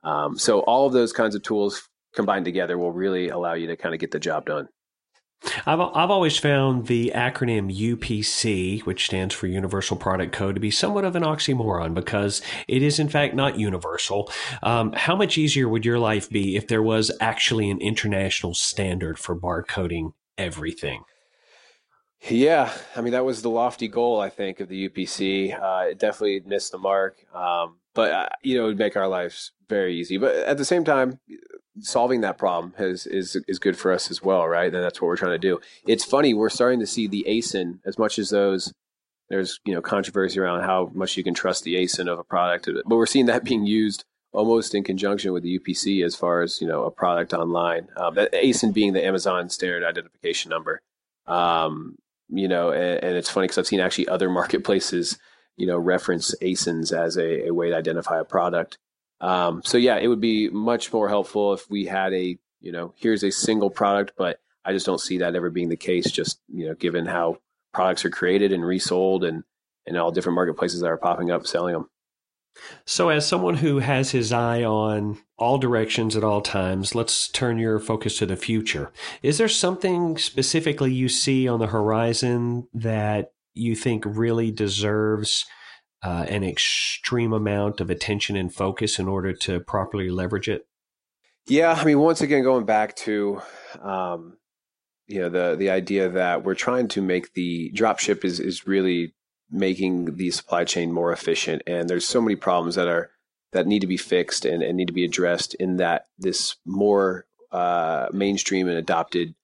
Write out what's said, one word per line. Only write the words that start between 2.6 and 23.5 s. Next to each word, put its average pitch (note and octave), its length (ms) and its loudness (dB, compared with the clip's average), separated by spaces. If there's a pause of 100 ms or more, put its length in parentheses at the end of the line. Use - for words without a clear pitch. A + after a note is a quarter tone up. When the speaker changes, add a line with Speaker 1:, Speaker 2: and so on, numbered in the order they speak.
Speaker 1:
will F2 140 -2
really F2+ 380 -2
allow E2+ 240 -4
you E2+ 160 -4
to E2 80 -6
kind E2+ 180 -4
of E2 60 -8
get E2 100 -6
the D#2+ 80 -4
job D#2 280 -4
done. D2+ 220 -6 (960)
Speaker 2:
I've, D#3 160 2
I've F3 300 2
always F3+ 260 4
found C3+ 520 2
the A#2+ 260 2
acronym A#2 580 0
U A2 240 -2
P A2 260 -4
C, G2+ 580 -2
which F#2 260 -4
stands F#2+ 280 -2
for - 120 -6
Universal F#2+ 520 -2
Product F#2 340 0
Code, G2 240 -2
to F#2+ 40 -2
be G#2 120 0
somewhat G3+ 320 0
of F3+ 120 -2
an E3+ 60 0
oxymoron A2+ 720 0
because G2+ 480 -2 (240)
it C3 160 2
is, D3 160 2
in D3+ 100 2
fact, D3 260 0
not C3+ 240 0
universal. F#2+ 720 -2 (320)
Um, A2+ 300 2
how - 220 0
much F#3+ 240 2
easier C#3 300 2
would A2+ 180 0
your A#2+ 120 2
life G#2+ 300 2
be G2 280 0
if G#2+ 100 -2
there A2 160 2
was A2 280 2 (100)
actually A2 500 0
an F#2+ 100 -2
international G2 720 -2
standard F2+ 640 -2
for F2 200 -6
barcoding E2+ 760 -4 (240)
everything? D2+ 680 -8 (1200)
Speaker 1:
Yeah, C3+ 420 4 (240)
I B2 60 -6
mean, A#2+ 140 -2
that B2+ 100 0
was B2+ 160 -2
the A2+ 80 -4
lofty A#2 400 -2